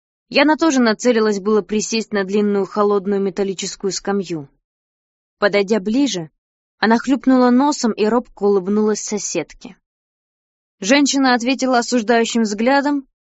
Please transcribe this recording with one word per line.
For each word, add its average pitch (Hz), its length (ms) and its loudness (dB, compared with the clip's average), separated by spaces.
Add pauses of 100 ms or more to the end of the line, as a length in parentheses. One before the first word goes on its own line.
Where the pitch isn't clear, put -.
(300)
Яна 294 260 2
тоже 302 240 2
нацелилась 220 580 2
было 208 220 0
присесть 214 540 -4
на 202 100 -2
длинную 202 400 0
холодную 202 560 0
металлическую 196 720 -6
скамью. 170 560 -6 (920)
Подойдя 202 380 0
ближе, 208 500 -2 (480)
она 226 200 2
хлюпнула 254 520 2
носом 254 400 2
и 202 140 -2
робко 226 400 -2
улыбнулась 202 560 0
соседке. - 760 -8 (1000)
Женщина 269 560 2
ответила 254 440 0
осуждающим 233 640 0
взглядом 262 680 -2 (260)